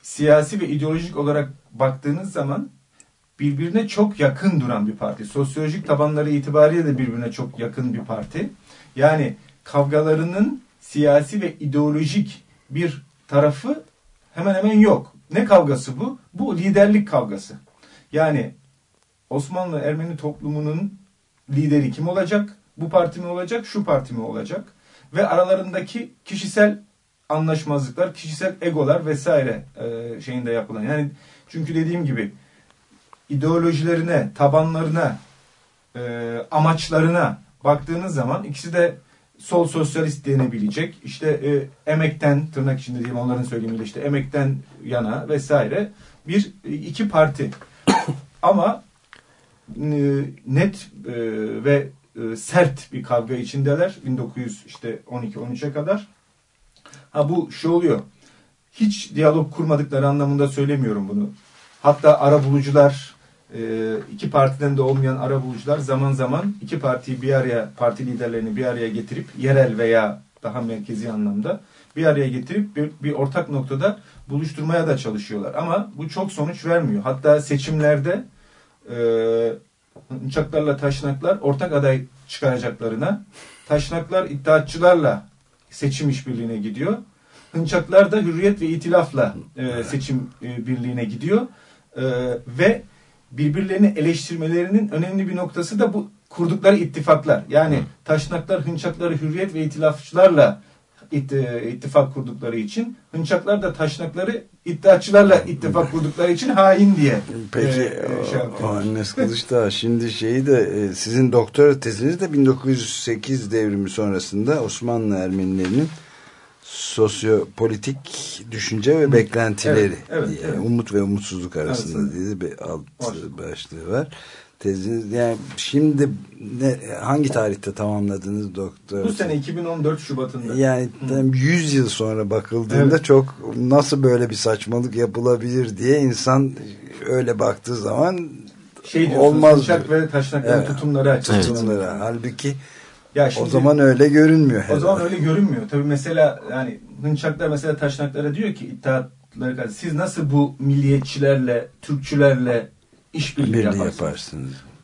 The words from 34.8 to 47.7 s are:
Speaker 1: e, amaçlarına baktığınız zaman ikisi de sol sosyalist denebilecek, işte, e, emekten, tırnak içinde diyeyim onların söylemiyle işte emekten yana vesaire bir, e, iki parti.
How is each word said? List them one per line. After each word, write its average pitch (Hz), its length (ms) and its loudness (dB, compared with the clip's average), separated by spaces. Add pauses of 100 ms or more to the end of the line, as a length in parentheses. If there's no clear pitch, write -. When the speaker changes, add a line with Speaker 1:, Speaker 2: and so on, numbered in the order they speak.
Speaker 1:
e, 123 40 -10 (500)
amaçlarına 160 920 2 (220)
baktığınız 165 500 0
zaman 127 300 -4
ikisi 151 280 -12
de 175 220 2 (440)
sol 170 300 0
sosyalist 156 580 -2
denebilecek, 127 760 -2
işte, 156 240 -6 (580)
e, 151 60 -2
emekten, 151 540 0
tırnak 135 340 -2
içinde 123 180 -10
diyeyim 123 200 -6
onların 123 240 -2
söylemiyle 113 420 -6
işte 110 160 -12
emekten 135 560 -2 (280)
yana 120 440 -4
vesaire 151 640 0 (360)
bir, 196 240 0 (120)
e, 147 80 -8
iki 185 360 -6
parti. 151 420 2 (460)